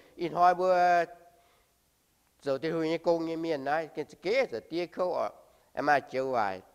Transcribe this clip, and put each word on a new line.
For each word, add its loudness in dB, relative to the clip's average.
In -6
hỏi 6
bữa, 2
giờ -2
thì -4
hồi -2
như 0
công 0
như -6
miền -4
này, -2
cái -8
kế 0
giờ -6
tía -4
khâu -4
ở. -2
Em -2
ai 4
chịu -6
hoài, -2